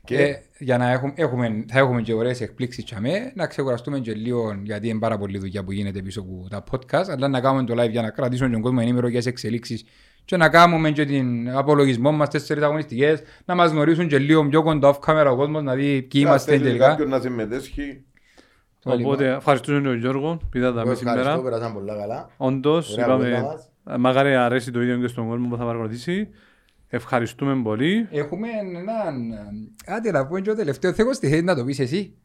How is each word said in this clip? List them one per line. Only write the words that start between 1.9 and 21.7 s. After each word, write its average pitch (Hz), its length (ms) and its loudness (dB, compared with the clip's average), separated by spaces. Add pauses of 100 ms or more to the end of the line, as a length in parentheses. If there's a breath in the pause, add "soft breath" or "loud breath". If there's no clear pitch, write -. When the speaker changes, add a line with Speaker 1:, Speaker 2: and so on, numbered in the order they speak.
Speaker 2:
και 113 120 -2
ωραίες 120 260 -2
εκπλήξεις 120 440 -8
και - 100 -14
αμέ, 170 400 -4
να 175 120 -4
ξεκουραστούμε 135 520 -4
και 113 160 -6
λίγο, 110 480 -4
γιατί 104 260 -6
είναι 110 100 -2
πάρα 110 200 0
πολλή 98 200 -6
δουλειά 95 260 -6
που 95 80 -6
γίνεται 98 300 -4
πίσω 95 180 -10
από 92 300 -14
τα 101 200 -10
podcast, 143 400 -2
αλλά 139 180 -2
να 135 120 0
κάνουμε 135 240 2
το 117 180 0
live 120 80 2
για 117 120 -2
να 110 80 -2
κρατήσουμε 127 400 -2
τον 113 100 0
κόσμο 127 220 0
ενήμερο 123 260 0
για 120 100 0
τις 117 80 -2
εξελίξεις 120 580 -6 (400 soft breath)
και - 120 -2
να 165 120 6
κάνουμε 165 420 6
και 147 140 0
την 127 460 -2
απολογισμό 139 600 4
μας, 147 160 2
τέσσερις 147 340 -2
αγωνιστικές, 147 600 0 (220 loud breath)
να 180 100 -4
μας 175 160 4
γνωρίσουν 156 380 2
και 147 100 4
λίγο 147 300 4
πιο 156 140 4
κοντά 147 320 4
off - 40 -4 (100)
camera 156 240 4
ο 123 40 2
κόσμος, 151 260 -2
να 135 120 -2
δει 139 280 0
ποιοι 139 220 0
Speaker 1:
Να 143 40 4
Speaker 2:
είμαστε 139 220 4
Speaker 1:
θέλει 139 140 4
Speaker 2:
τελικά. 127 240 4
Speaker 1:
κάποιον 151 200 2
να 131 120 0
συμμετέσχει. 127 840 -8 (760 soft breath)
Speaker 2:
Το 139 160 -6
λοιπόν. 120 160 0
Speaker 3:
Οπότε, 135 220 2
ευχαριστούμε 143 460 2
τον 131 180 0
Γιώργο, 135 380 -2 (140)
που - 80 -6
είδαμε 123 220 0
Speaker 4:
Εγώ 117 100 0
ευχαριστώ, 120 280 -2
Speaker 3:
σήμερα. 131 240 0
Speaker 4:
πέρασαν 117 300 -4